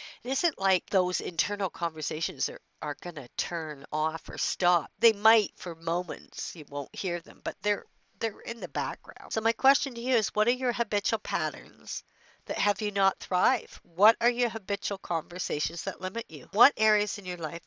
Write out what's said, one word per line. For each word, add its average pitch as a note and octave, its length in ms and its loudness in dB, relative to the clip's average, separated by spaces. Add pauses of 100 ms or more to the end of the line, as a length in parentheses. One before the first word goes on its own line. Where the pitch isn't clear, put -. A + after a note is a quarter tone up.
(220)
It B3 80 -4
isn't C#4+ 260 -2
like F#3+ 320 2
those F3+ 320 2
internal G3 480 -2
conversations D#3+ 800 -4
are, B2+ 120 -10 (200)
are D3 200 -4
gonna D#3+ 360 -8
turn D#3 560 -6
off D#3+ 360 0
or - 100 -10
stop. F3 640 2
They A3+ 120 8
might G#3+ 440 4
for E3+ 180 -8
moments, E3 800 -4
you D#3+ 140 -12
won't C#3+ 260 -6
hear F3 260 -2
them, - 220 -18
but E3 180 -4
they're, G#3 240 0 (360)
they're G#3+ 200 -4
in A#3 200 -8
the F#3 80 -4
background. - 640 -6
So A3+ 80 -2
my A3 120 2
question C4 440 4
to A#3 40 -8
you B3+ 140 0
is, A3 140 2
what G#3+ 180 2
are A#3+ 60 4
your B3+ 200 0
habitual G#3 460 0
patterns - 880 -6 (420)
that - 120 -4
have G#3 240 0
you G#3 80 -2
not G3 280 2
thrive? G#3 640 0 (140)
What G3+ 260 6
are A#3+ 100 4
your A#3+ 200 0
habitual G3+ 480 -4
conversations E3+ 880 -4
that - 160 -6
limit F#3+ 280 -6
you? D#3+ 240 -12
What B3 240 8
areas G#3+ 420 2
in G3 60 -10
your F3+ 140 -6
life E3+ 280 -6